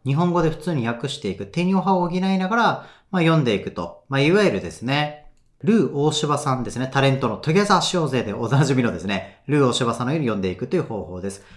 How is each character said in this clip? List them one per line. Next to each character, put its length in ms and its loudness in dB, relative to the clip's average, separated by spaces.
日 100 0
本 180 2
語 80 2
で 80 4
普 80 -6
通 180 -4
に 120 0
訳 200 -4
し 120 -8
て 100 -4
い 80 -6
く。 80 -8
テ 200 -2
ニ 100 2
オ 60 2
ハ 120 2
を 160 0
補 60 -4
い 60 0
な 260 0
が 80 0
ら、 80 2
ま 80 0
あ、 20 4
読 160 4
ん 60 4
で 120 2
い 80 -2
く 80 -8
と。 380 -10
ま 80 -2
あ、 40 4
い 100 4
わ 120 4
ゆ 80 4
る 100 -2
で 100 -8
す 100 -16
ね、 500 -4
ル 280 4
ー 20 -10
大 180 2
柴 260 0
さ 180 0
ん 80 -4
で 80 -8
す 80 -8
ね。 120 -4
タ 100 2
レ 100 4
ン 80 0
ト 80 -2
の 100 -4
ト 140 -4
ゲ 120 4
ザ 180 4
し 140 -4
よ 100 0
う 40 -2
ぜ 140 -2
で 100 -6
お 140 -4
な 160 4
じ 120 2
み 80 2
の 80 2
で 80 -6
す 80 -6
ね、 400 -6
ル 140 2
ー 80 6
大 40 -2
柴 200 0
さ 100 -4
ん 40 -2
の 60 -2
よ 40 0
う 40 0
に 60 0
読 100 0
ん 40 -4
で 100 0
い 60 -8
く 100 -8
と 80 -4
い 40 2
う 40 -2
方 200 -8
法 180 -12
で 100 -6
す。 120 -16